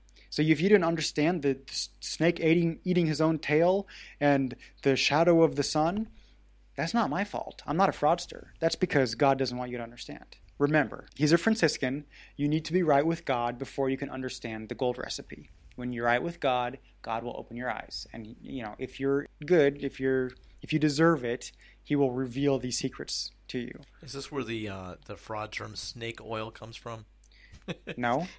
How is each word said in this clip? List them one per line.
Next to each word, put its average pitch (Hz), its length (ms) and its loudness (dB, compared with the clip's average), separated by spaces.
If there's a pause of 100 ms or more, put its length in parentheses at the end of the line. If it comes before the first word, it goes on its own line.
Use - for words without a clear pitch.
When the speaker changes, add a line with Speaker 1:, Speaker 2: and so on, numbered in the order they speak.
(280)
Speaker 1:
So - 140 -2
if 156 180 4
you 180 80 2
didn't 202 160 8
understand 160 580 0
the 135 160 2 (100)
s-, - 220 -8 (100)
snake 170 400 0
eating, 165 420 2
eating 180 240 2
his 151 140 0
own 160 180 4
tail 170 480 2 (340)
and 139 360 4 (260)
the 135 140 4
shadow 165 480 4
of 143 100 2
the 139 80 0
sun, 175 460 0 (680)
that's 160 160 -4
not 214 160 2
my 160 140 -2
fault. - 420 -8
I'm 151 120 -2
not 185 120 4
a 139 40 2
fraudster. - 560 0 (100)
That's 165 160 0
because 135 400 2
God 135 240 4
doesn't 127 180 -2
want 123 140 -6
you 120 80 -6
to 120 60 -8
understand. - 520 -16 (220)
Remember, 143 560 2
he's 147 180 2
a 165 60 8
Franciscan. 147 680 0 (320)
You 147 120 0
need 156 160 0
to - 80 -6
be 185 100 4
right 151 240 4
with 165 180 -2
God 120 340 -2
before 135 300 -2
you 135 80 0
can 135 140 -6
understand 123 580 -8
the 123 60 -8
gold 123 240 -2
recipe. - 520 -12 (260)
When 123 160 -6
you're 120 140 -2
right 120 160 4
with 170 180 -6
God, 127 380 0 (240)
God 113 200 -4
will 120 140 -8
open 117 200 -12
your 123 140 -6
eyes. - 420 -10
And, 117 300 -12
you 131 220 -10
know, 104 140 -10
if 127 200 -10
you're 139 280 0 (200)
good, 143 380 4
if 135 160 -8
you're, 131 320 0 (300)
if - 100 -6
you 156 80 2
deserve 151 440 4
it, 120 280 -6 (320)
he 147 100 0
will 139 180 4
reveal 131 460 0
these 120 200 -4
secrets - 520 -6 (180)
to 131 100 -8
you. - 220 -10 (220)
Speaker 2:
Is 127 120 -14
this 135 180 -12
where 139 120 -4
the, 107 240 -6
uh, 92 260 -10 (120)
the 101 100 -12
fraud 107 360 -8
term 107 240 -10
snake 117 480 -10
oil 110 260 -6
comes 113 260 -16
from? 113 340 -12
<laughs> - 40 -20 (800)
Speaker 1:
No. 123 300 0 (120)